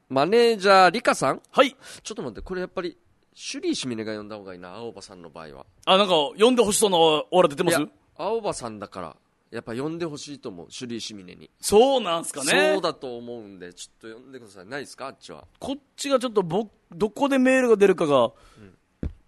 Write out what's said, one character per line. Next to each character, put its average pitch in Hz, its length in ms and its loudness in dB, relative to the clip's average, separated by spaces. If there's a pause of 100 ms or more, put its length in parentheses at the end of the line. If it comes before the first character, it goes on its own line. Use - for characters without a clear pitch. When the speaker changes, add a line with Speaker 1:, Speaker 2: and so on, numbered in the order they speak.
Speaker 1:
マ 135 160 0
ネ 208 140 2 (140)
ー 226 40 0
ジ 185 140 -4
ャ 190 160 8
ー 175 60 6
リ 202 100 -4
カ - 120 0
さ 135 160 -2
ん？ - 200 -8
Speaker 2:
は - 120 4
い。 - 140 2 (260)
Speaker 1:
ち - 100 -14
ょ - 20 -12
っ - 20 -10
と 214 60 -10
待 123 100 -8
っ - 20 -16
て、 98 60 -14
こ 185 140 -12
れ 180 80 -6
や 180 60 -6
っ - 20 -18
ぱ 190 100 -8
り、 175 160 -10 (380)
シ - 240 -14
ュ - 20 -10
リ 349 120 -2
ー、 - 20 -2
シ - 120 -8
ミ 120 100 -6
ネ 110 100 -8
が 107 100 -8
呼 107 60 -12
ん 104 60 -16
だ 107 80 -14
方 98 80 -16
が 95 100 -16
い - 20 -16
い - 20 -18
な、 90 180 -16
青 117 160 -12
葉 95 100 -18
さ - 100 -20
ん 90 80 -20
の 85 80 -20
場 80 140 -18
合 71 140 -18
は。 67 100 -20 (180)
Speaker 2:
あ、 190 140 4
な 208 60 4
ん - 20 0
か、 180 80 2 (240)
呼 233 140 6
ん 247 40 2
で 233 60 4
ほ 202 100 2
し - 60 0
そ 220 80 2
う 196 40 2
な 180 60 2
オ 160 340 4
ー 180 120 6
ラ 170 60 6
出 143 80 -4
て 180 60 -4
ま 175 80 2
す？ 165 80 2
Speaker 1:
い 147 40 0
や、 151 60 -6 (280)
青 220 240 -6
葉 196 140 -6
さ 117 160 -10
ん 107 80 -14
だ 101 100 -12
か 92 140 -12
ら、 76 140 -14 (340)
や 113 100 -10
っ - 20 -20
ぱ 113 120 -12
呼 139 160 -6
ん 165 80 -10
で 170 80 -8
ほ 147 100 -10
し 143 160 -16
い 131 60 -16
と 131 100 -14
思 85 160 -14
う、 - 60 -20
シ - 140 -14
ュ - 20 -12
リ 117 100 -10
ー、 107 40 -8
シ - 120 -12
ミ 101 100 -16
ネ 90 120 -20
に。 - 160 -20 (100)
Speaker 2:
そ 254 380 4
う - 20 0
な 170 180 -4
ん 160 60 -8
す - 80 -10
か - 120 -10
ね。 277 280 2
Speaker 1:
そ 190 60 0
う - 20 -2
だ 170 140 -2
と 123 240 -12
思 120 200 -14
う 110 40 -16
ん 98 160 -18
で、 87 160 -16
ち - 160 -18 (120)
ょ 117 60 -16
っ - 20 -14
と 110 60 -18
呼 127 100 -20
ん 135 60 -20
で 131 80 -18
く 117 60 -20
だ 98 40 -20
さ 95 120 -20
い。 90 40 -20
な 135 120 -12
い - 20 -8
で - 60 -12
す - 100 -20
か、 135 120 -12
あ - 20 -10
っ - 100 -20
ち - 120 -18
は。 76 120 -18 (140)
Speaker 2:
こ 269 160 -8
っ - 20 -8 (200)
ち - 120 -8
が 269 100 2
ち 247 100 -2
ょ - 20 -4
っ - 20 -16
と 202 100 2
ぼ-、 180 240 -4 (240)
ど 180 200 -4
こ 277 180 -2
で 269 100 2
メ 262 200 4
ー - 20 4
ル 247 80 2
が 220 80 6
出 196 100 6
る 185 80 4
か 165 120 0
が、 135 180 6
Speaker 1:
う 110 40 0
ん。 - 40 -8 (960)